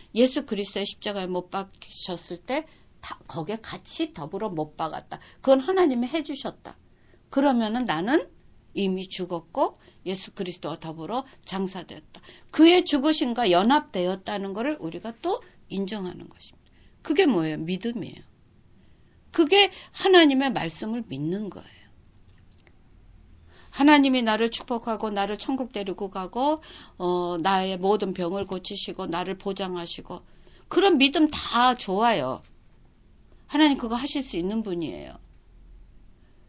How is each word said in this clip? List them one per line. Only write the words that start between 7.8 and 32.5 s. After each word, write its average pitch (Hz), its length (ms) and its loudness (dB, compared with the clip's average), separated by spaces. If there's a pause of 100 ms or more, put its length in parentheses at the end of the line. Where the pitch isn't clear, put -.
나는 214 420 0 (460)
이미 190 340 -2
죽었고 185 680 -4 (320)
예수 190 240 -8
그리스도와 175 460 -8
더불어 160 460 -8 (200)
장사되었다. 190 800 -8 (280)
그의 339 340 8
죽으심과 254 680 0
연합되었다는 196 1000 0
것을 269 260 -4
우리가 175 420 -10
또 392 180 -2 (300)
인정하는 190 600 -8
것입니다. - 380 -20 (360)
그게 233 240 2
뭐예요? 160 300 2
믿음이에요. 185 680 -6 (1080)
그게 381 380 4 (220)
하나님의 277 600 6
말씀을 214 540 -6
믿는 170 440 -4
거예요. - 180 -16 (2000)
하나님이 269 540 6
나를 220 260 2
축복하고 226 640 -4
나를 202 260 -2
천국 262 360 -6
데리고 196 360 -6
가고, 247 520 -2 (360)
어, 180 400 0
나의 190 400 0
모든 190 360 0
병을 185 340 -4
고치시고 185 600 -8
나를 180 300 -4
보장하시고, 180 840 -8 (480)
그런 359 280 4
믿음 294 320 6
다 247 460 2
좋아요. 190 640 0 (1080)